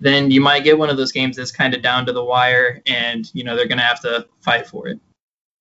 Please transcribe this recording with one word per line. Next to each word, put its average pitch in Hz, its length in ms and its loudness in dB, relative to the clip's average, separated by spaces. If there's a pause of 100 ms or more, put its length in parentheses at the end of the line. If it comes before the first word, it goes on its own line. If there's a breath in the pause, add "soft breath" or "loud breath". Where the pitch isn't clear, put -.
then 139 300 2
you 131 100 6
might 143 240 2
get 151 140 6
one 156 100 0
of 143 80 -2
those 131 160 -4
games 131 240 -4
that's 127 160 -10
kinda 127 260 -2
down 127 280 -2
to 127 60 -2
the 123 120 -4
wire 123 640 2
and, 120 480 -4
you 127 100 -8
know, 117 120 -6
they're 120 120 0
gonna 123 140 0
have 120 200 0
to 117 240 -4 (140)
fight 120 260 -2
for - 220 -14
it. - 100 -10 (640)